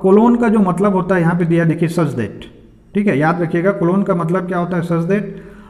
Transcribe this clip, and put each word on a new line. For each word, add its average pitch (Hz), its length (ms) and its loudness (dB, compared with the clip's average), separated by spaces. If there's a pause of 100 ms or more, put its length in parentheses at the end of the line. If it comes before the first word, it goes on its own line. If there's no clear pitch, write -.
colon 214 340 6
का 226 140 2
जो 214 120 4
मतलब 190 340 0
होता 185 200 0
है 175 60 2
यहाँ 165 160 2
पे 180 80 0
दिया 170 200 2
देखिए 160 240 0
such 156 260 -2
that, 104 300 -8 (480)
ठीक 202 140 0
है, 156 120 0
याद 170 220 0
रखिएगा 175 320 -2
colon 190 300 0
का 196 120 0
मतलब 175 320 -2
क्या 185 100 -4
होता 175 200 -4
है, 165 60 -4
such 170 260 -4
that। 202 300 -4 (300)